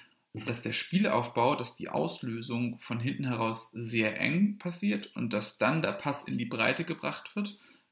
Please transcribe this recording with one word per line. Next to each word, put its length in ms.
dass 300
der 100
Spielaufbau, 840
dass 180
die 140
Auslösung 920
von 220
hinten 240
heraus 480
sehr 480
eng 380
passiert 580
und 160
dass 260
dann 240
der 100
Pass 360
in 100
die 60
Breite 400
gebracht 500
wird, 240